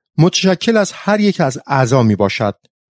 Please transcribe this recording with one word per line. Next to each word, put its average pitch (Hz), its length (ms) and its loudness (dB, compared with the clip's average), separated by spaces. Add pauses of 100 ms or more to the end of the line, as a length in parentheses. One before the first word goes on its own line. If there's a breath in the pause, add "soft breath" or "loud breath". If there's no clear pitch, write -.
(180)
متشکل 185 580 2
از 202 180 -2
هر 208 260 -2
یک 208 200 0
از 139 260 -4
اعضا 131 360 2
می‌باشد. 101 520 0 (360)